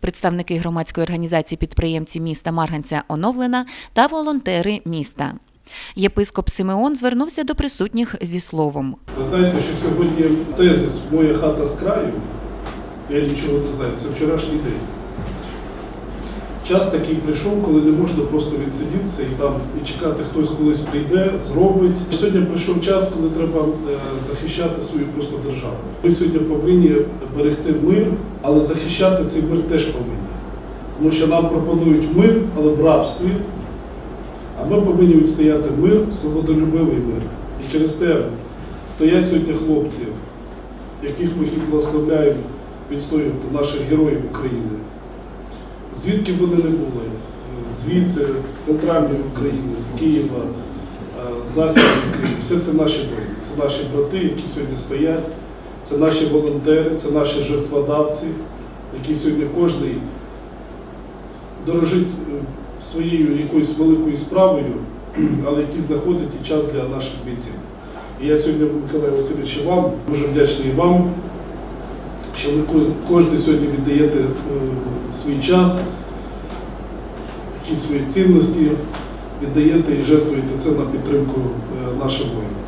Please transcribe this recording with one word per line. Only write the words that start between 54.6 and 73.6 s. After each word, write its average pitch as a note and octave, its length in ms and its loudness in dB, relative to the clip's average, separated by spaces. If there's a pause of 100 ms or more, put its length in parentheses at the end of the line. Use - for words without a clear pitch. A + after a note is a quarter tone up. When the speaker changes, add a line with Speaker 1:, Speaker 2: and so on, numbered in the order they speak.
Speaker 2:
стоять, D#3+ 460 -2 (600)
це C#3+ 120 -4
наші D#3 300 4
волонтери, D3+ 720 2
це D3 140 -4
наші C#3+ 320 2
жертводавці, D3 840 0 (720)
які C#3 180 -2
сьогодні D3 280 0 (160)
кожний C3+ 340 0 (1700)
дорожить, E3+ 420 2
е, D3 360 -8 (400)
своєю D#3+ 540 0
якоюсь D3 400 0
великою D#3 380 4
справою, F#3 560 2 (340)
<clears throat> C#3+ 400 0
але D3 140 0
які D3+ 200 -2
знаходять D3+ 480 0 (140)
і - 40 -10
час D3+ 180 2 (100)
для C3 80 -2 (140)
наших C3+ 180 -6 (120)
бійців. A#2+ 280 -8 (680)
І C#3 40 -2
я D3+ 120 6
сьогодні, D3+ 280 2 (160)
Миколай C#3+ 280 0
Васильович, C3+ 460 -2
і D3 100 -4
вам, F3+ 240 2 (180)
дуже D3 180 0
вдячний C#3 500 2
вам, F3 340 6 (1300)
що C#3+ 140 -2
ви D3+ 120 2
кож-, D#3 300 4 (160)
кожен E3 300 6
сьогодні D3 280 4